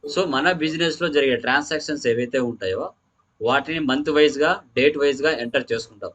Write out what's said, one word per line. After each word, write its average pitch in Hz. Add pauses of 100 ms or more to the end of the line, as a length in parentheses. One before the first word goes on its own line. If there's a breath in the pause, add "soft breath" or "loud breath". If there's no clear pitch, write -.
So, 151
మన 139
బిజినెస్లో 165
జరిగే 139
ట్రాన్సాక్షన్స్ 147
ఏవైతే 120
ఉంటాయో 113 (580)
వాటిని 139
మంత్ 147
వైజ్గా, 151 (220)
డేట్ 147
వైజ్గా 143
ఎంటర్ 120
చేసుకుంటాం. 104